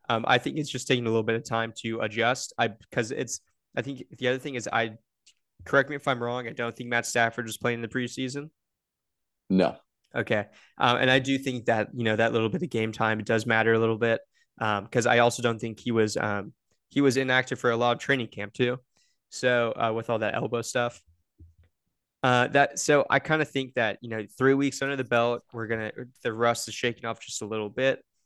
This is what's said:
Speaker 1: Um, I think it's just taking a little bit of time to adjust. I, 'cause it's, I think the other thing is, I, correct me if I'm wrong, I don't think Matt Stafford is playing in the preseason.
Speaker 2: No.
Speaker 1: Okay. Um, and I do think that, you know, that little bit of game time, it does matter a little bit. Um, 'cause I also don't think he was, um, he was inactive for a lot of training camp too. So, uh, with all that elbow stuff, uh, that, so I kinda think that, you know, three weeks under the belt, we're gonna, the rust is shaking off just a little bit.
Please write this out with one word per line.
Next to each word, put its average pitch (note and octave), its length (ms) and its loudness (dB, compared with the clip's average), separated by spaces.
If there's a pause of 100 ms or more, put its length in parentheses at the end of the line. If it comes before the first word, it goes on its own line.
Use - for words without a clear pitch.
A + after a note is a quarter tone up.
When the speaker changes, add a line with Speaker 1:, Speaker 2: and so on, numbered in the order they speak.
Speaker 1:
Um, A#2 180 0
I B2 100 6
think C#3 200 -4
it's D3 120 -4
just - 160 -8
taking B2 200 0
a A2+ 40 0
little A2+ 140 2
bit A2+ 140 0
of A#2 80 -10
time A2+ 320 -4
to A2+ 240 -6
adjust. A2+ 560 -2
I, A2+ 160 0 (180)
'cause A#2 200 -4
it's, - 280 -8 (340)
I - 80 -2
think C3+ 220 -10 (160)
the B2 80 -2
other B2+ 100 2
thing C3+ 180 -8
is, A#2 120 -8
I, A2+ 300 -2 (680)
correct C#3 260 2
me D3 60 -8
if C#3 140 -4
I'm A#2+ 120 0
wrong, A#2+ 240 -4
I A2+ 60 -10
don't A#2 240 -6
think A#2+ 140 -12
Matt A#2+ 160 0
Stafford A#2 420 0
is A2 100 -8
playing A#2+ 180 0
in A#2 60 -6
the A2+ 60 -4
preseason. C3 640 -6 (1000)
Speaker 2:
No. F#2 280 4 (360)
Speaker 1:
Okay. G#2+ 340 -2 (300)
Um, B2 200 4
and B2+ 120 4
I C3+ 100 6
do C3+ 180 0
think B2 300 -6
that, A2 260 2
you A#2+ 100 -4
know, A2 140 2
that A2+ 160 2
little A2+ 160 0
bit A#2+ 140 -4
of F3 60 -4
game A2 220 -2
time, A2 300 0
it G#2 40 -10
does A2 200 0
matter A2+ 260 4
a A2+ 80 4
little A2+ 180 2
bit. A2+ 220 2 (400)
Um, G#2 280 -2
'cause A#2 180 2
I A#2+ 140 6
also A#2+ 220 4
don't A#2 160 0
think A2 220 -8
he A#2+ 120 -4
was, A2 260 2
um, G#2 360 -4 (360)
he C#3 100 -2
was C3+ 160 4
inactive B2+ 420 2
for A#2+ 140 2
a A2+ 60 0
lot A#2+ 180 2
of - 40 -4
training C3 280 -2
camp G2+ 240 -10
too. B2 280 0 (500)
So, A#2+ 420 2
uh, A2+ 240 0
with A2+ 140 -4
all A2+ 100 0
that G#2+ 160 -2
elbow A#2 280 -4
stuff, - 380 -4 (1200)
uh, B2 260 4
that, - 280 2
so D3 320 4
I C3+ 100 4
kinda D#3 260 0
think C3 300 -6
that, A2 260 0
you A#2 80 -12
know, A2 160 -6 (120)
three C3+ 160 6
weeks C#3 280 0
under C#3 160 -2
the B2+ 80 -4
belt, A#2 380 2 (100)
we're A2+ 140 -8
gonna, A2 260 -4 (300)
the A#2 100 -2
rust A#2 340 0
is A2+ 60 -12
shaking A#2+ 320 -4
off A2+ 160 -8
just - 200 -12
a A2 40 -6
little G#2+ 240 -6
bit. C3 340 -2 (220)